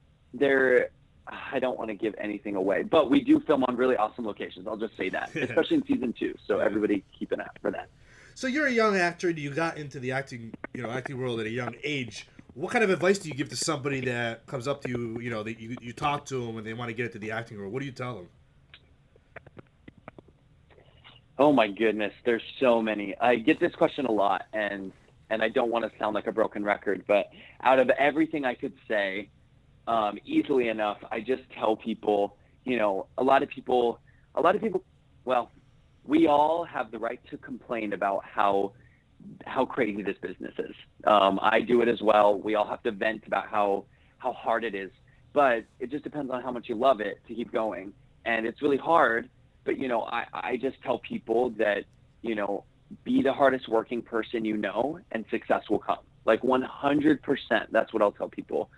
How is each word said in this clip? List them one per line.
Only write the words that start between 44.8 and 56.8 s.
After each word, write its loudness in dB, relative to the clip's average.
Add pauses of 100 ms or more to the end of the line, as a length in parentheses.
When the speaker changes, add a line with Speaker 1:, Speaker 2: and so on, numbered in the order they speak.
Speaker 1:
but 4 (140)
it -8
just -8
depends -8
on -4
how -8
much -8
you -2
love 2
it -6
to -12
keep -6
going. -4 (340)
And 0
it's -8
really 2
hard, 2 (360)
but, -2
you -4
know, 0
I, -6
I -6
just -6
tell -2
people -2
that, 0 (360)
you -4
know, -4 (400)
be 2
the 2
hardest 2
working -2
person -4
you -2
know, -4 (120)
and -6
success -2
will 2
come. -2 (260)
Like, 4
one 2
hundred 2